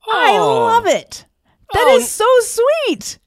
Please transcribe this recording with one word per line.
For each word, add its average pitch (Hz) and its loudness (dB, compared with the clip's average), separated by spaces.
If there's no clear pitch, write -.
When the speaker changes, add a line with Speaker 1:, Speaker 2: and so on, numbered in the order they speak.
Speaker 1:
I 440 2
Speaker 2:
Oh. 453 0
Speaker 1:
love 453 0
it. - -6
That 403 0
Speaker 2:
Oh, 523 6
Speaker 1:
is 247 -2
Speaker 2:
n- 240 -8
Speaker 1:
so - -4
sweet. 480 -4